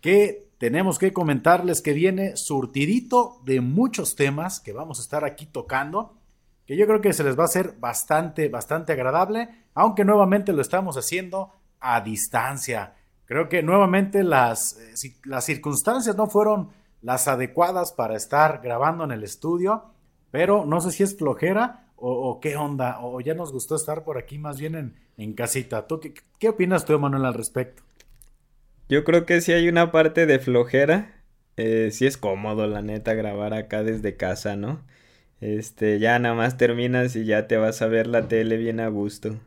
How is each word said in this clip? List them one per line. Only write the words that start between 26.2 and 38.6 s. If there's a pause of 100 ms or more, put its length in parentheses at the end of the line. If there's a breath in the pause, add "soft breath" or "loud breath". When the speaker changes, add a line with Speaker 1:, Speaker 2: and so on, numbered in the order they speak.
Speaker 1:
qué
opinas
tú,
Emanuel,
al
respecto? (1080)
Speaker 2:
Yo
creo
que
sí
hay
una
parte
de
flojera. (340)
Eh,
sí
es
cómodo,
la
neta,
grabar
acá
desde
casa,
¿no? (560 soft breath)
Este,
ya
nada
más
terminas
y
ya
te
vas
a
ver
la
tele
bien